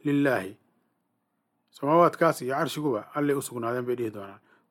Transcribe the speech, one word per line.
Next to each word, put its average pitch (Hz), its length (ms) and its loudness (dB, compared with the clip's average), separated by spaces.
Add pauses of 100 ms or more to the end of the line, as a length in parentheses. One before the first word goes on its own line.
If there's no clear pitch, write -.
"لله." 135 500 0 (1160)
Samaawaadkaas 160 720 4
iyo 131 140 -4
carshiguba 147 460 -2 (140)
Alle 147 180 0
u 139 80 -2
sugnaadeen 123 440 -6
bay 123 100 -2
dhihi 117 180 -4
doonaan. 101 260 -16 (320)